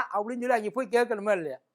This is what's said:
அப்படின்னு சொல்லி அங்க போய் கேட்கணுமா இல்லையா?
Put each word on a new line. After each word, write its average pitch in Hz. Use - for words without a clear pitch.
அப்படின்னு 233
சொல்லி 247
அங்க 214
போய் 254
கேட்கணுமா 220
இல்லையா? 156